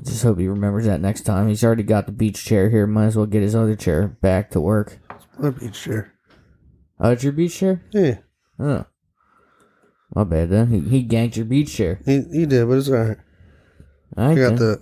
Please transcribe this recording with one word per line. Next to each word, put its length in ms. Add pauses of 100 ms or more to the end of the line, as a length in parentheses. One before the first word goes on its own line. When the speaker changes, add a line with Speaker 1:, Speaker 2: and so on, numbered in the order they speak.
Speaker 1:
just 200
hope 160
he 80
remembers 380
that 140
next 220
time. 260
He's 160
already 200
got 240
the 40
beach 320
chair 280
here. 160
Might 180
as 100
well 120
get 160
his 100
other 220
chair 320
back 440
to 80
work. 380 (400)
Speaker 2:
My 140
beach 280
chair. 340 (840)
Speaker 1:
Oh, 120
it's 120
your 100
beach 260
chair? 320
Speaker 2:
Yeah. 240 (440)
Speaker 1:
Oh. 260 (1300)
My 80
bad, 260
then. 200
He, 100 (220)
he 60
ganked 280
your 100
beach 300
chair. 280
Speaker 2:
He, 200 (100)
he 140
did, 200
but 120
it's 100
all 60
right. 220 (1000)
Speaker 1:
All 120
right, 20
Speaker 2:
I 100
got 80
Speaker 1:
then. 60
Speaker 2:
the, 260